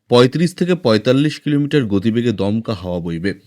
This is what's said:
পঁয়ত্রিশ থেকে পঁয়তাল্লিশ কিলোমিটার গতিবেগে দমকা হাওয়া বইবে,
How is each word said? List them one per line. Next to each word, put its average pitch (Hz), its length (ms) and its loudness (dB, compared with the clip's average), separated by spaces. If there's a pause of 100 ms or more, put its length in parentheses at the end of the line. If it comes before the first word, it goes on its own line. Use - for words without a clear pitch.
(100)
পঁয়ত্রিশ 131 440 4
থেকে 180 220 0
পঁয়তাল্লিশ 127 640 2
কিলোমিটার 147 480 0
গতিবেগে 110 460 0
দমকা 104 420 -4
হাওয়া 90 260 -6
বইবে, 85 320 -6 (140)